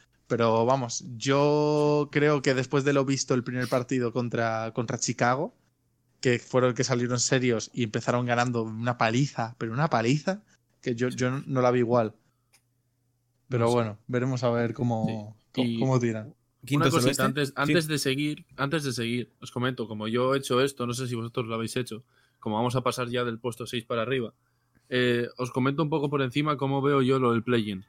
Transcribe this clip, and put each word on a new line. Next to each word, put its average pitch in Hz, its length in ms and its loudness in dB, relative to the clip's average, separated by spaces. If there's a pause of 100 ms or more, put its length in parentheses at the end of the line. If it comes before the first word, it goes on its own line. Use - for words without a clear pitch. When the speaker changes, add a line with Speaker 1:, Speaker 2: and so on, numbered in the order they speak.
(260)
Speaker 1:
Pero 113 400 2
vamos, 123 400 0 (100)
yo 147 960 2
creo 147 300 4
que 139 120 4
después 131 300 0
de 143 80 2
lo 139 140 4
visto 135 280 0
el 123 120 2
primer 123 240 -4
partido 123 420 0
contra, 113 640 -2
contra 117 240 -4
Chicago, 127 580 0 (640)
que 123 200 2
fueron 127 340 2
que 127 100 0
salieron 123 360 0
serios 123 540 2
y 123 100 -2
empezaron 120 420 0
ganando 120 380 0
una 113 340 -4
paliza, 117 600 0
pero 113 140 -6
una 147 180 -2
paliza, 151 540 0 (380)
que 123 140 -2
yo, 123 120 0
yo 123 240 -2 (140)
no 131 160 -2
la 123 100 4
vi 127 80 2
igual. 117 340 2 (1300)
Pero 120 160 0
Speaker 2:
No 117 60 4
sé. 120 60 4
Speaker 1:
bueno, 113 320 0
veremos 127 360 -2
a 123 60 2
ver 117 240 0
cómo, 113 340 -2
Speaker 2:
Sí. 113 60 -2 (400)
Speaker 1:
cómo, 127 160 0
Speaker 2:
Y 117 100 -4
Speaker 1:
cómo 131 220 2
tiran. 110 320 -4 (320)
Speaker 3:
Quinto 147 220 2
Speaker 2:
Una 131 40 2
cosita, 123 220 4
Speaker 3:
celeste. 131 100 0
Speaker 2:
antes, 139 240 0
Speaker 3:
Sí. 139 80 -8
Speaker 2:
antes 151 320 2
de 156 100 -2
seguir, 147 480 -2 (120)
antes 143 260 -2
de 139 80 -2
seguir, 117 480 -4
os 120 120 -16
comento, 123 360 -4
como 107 220 -6
yo 127 260 0
he 139 40 0
hecho 131 220 0
esto, 139 240 -2
no 120 80 -4
sé 127 140 -6
si 123 80 -6
vosotros 117 300 -6
lo 113 100 -6
habéis 113 220 -4
hecho, 117 260 -8 (380)
como 107 160 -2
vamos 117 180 0
a 131 60 0
pasar 123 260 -2
ya 120 160 -2
del 117 160 -6
puesto 120 260 -8
seis 120 200 -8
para 117 160 -2
arriba, 117 320 -4 (560)
eh, 123 480 0
os 123 140 -6
comento 139 320 0
un 151 60 -2
poco 147 200 -2
por 143 120 -2
encima 143 360 -2
cómo 139 240 -2
veo 139 200 2
yo 131 180 4
lo 123 120 4
del 113 120 2
play-in. 107 460 0